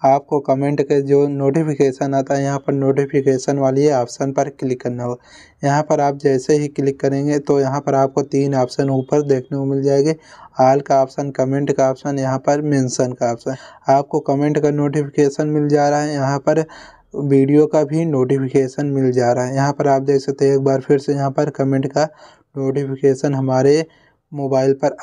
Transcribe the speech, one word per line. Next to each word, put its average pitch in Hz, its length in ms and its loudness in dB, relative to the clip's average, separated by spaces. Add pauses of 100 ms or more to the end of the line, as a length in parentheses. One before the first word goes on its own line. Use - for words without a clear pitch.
आपको 139 340 2
कमेंट 143 420 0
के 143 200 0
जो 139 260 2
नोटिफिकेशन 143 840 0
आता 135 220 0
है, 139 80 -2
यहाँ 139 160 -2
पर 139 140 -4
नोटिफिकेशन 139 840 0
वाली 135 340 2
ऑप्शन 135 400 -2
पर 139 180 -2
क्लिक 127 320 -6
करना 123 220 -6
होगा। - 640 -10
यहाँ 143 160 2
पर 151 160 0
आप 143 180 0
जैसे 139 400 0
ही 147 120 -2
क्लिक 139 300 -4
करेंगे 143 400 0
तो 143 200 0
यहाँ 135 220 -2
पर 139 140 -2
आपको 135 280 0
तीन 139 320 -2
ऑप्शन 131 340 -2
ऊपर 135 340 0
देखने 139 340 -2
को 135 80 -4
मिल 139 180 -2
जाएंगे, 139 320 2 (460)
all 135 200 4
का 139 200 2
ऑप्शन, 139 300 -4
कमेंट 135 400 -2
का 135 180 0
ऑप्शन, 139 300 -6
यहाँ 131 200 -2
पर 147 240 0
मेंशन 131 500 -2
का 120 180 -2
ऑप्शन। 127 240 -8 (340)
आपको 143 320 0
कमेंट 147 380 0
का 147 120 2
नोटिफिकेशन 147 760 -2
मिल 151 220 0
जा 147 200 2
रहा 147 120 0
है, 151 120 -4
यहाँ 139 260 -2
पर 156 240 0 (520)
वीडियो 139 500 4
का 151 180 2
भी 156 220 -2
नोटिफिकेशन 135 800 0
मिल 135 260 0
जा 123 200 2
रहा 123 140 -2
है। 131 100 -6
यहाँ 139 180 0
पर 143 140 -2
आप 135 140 2
देख 139 200 0
सकते 139 260 0
हैं, 139 80 4
एक 135 60 2
बार 135 200 0
फिर 147 180 2
से 143 140 -4
यहाँ 139 180 -2
पर 147 180 -2
कमेंट 135 380 -2
का 147 160 -2 (520)
नोटिफिकेशन 135 800 0
हमारे 135 520 2 (460)
मोबाइल 135 440 0
पर 139 280 -2